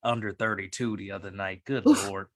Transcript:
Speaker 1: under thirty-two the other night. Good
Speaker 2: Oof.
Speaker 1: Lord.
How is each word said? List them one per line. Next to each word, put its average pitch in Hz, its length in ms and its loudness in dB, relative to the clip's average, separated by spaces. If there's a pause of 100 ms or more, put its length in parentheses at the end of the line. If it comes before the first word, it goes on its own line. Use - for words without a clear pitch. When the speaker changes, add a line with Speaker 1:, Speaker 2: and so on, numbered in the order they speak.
Speaker 1:
under 113 280 0
thirty-two 107 640 -2
the 98 140 -8
other 98 200 -8
night. 95 340 -4
Good 135 200 0
Speaker 2:
Oof. 247 220 6
Speaker 1:
Lord. 95 280 -6